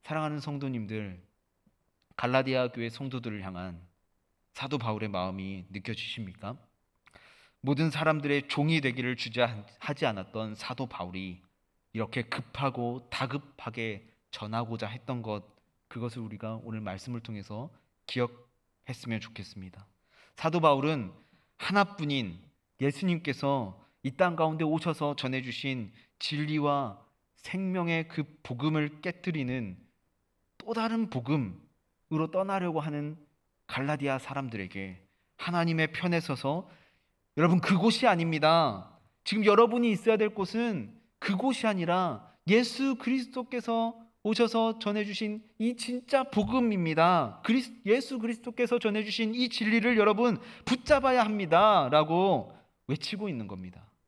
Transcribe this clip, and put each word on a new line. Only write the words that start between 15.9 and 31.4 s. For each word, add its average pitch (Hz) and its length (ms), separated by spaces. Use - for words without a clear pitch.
우리가 110 420
오늘 110 160
말씀을 107 400
통해서 110 500
기억했으면 - 1120
좋겠습니다. 98 680
사도 160 240
바울은 139 520
하나뿐인 147 840
예수님께서 139 1000
이 131 140
땅 180 180
가운데 160 300
오셔서 156 500
전해주신 127 760
진리와 147 840
생명의 175 720
그 156 160
복음을 147 580
깨뜨리는 131 760
또 - 160
다른 226 340
복음으로 143 1200